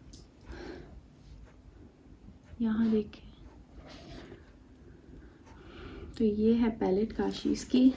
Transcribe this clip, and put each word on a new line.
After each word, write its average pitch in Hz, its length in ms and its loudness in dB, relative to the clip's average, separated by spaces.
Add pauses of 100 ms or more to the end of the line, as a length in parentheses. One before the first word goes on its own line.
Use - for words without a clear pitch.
(2500)
यहाँ 220 300 2
देखें। 214 320 0 (3000)
तो 233 60 4
ये 214 300 4
है 233 180 4
पैलेट 202 420 2
काशीज - 500 -2
की। 254 320 8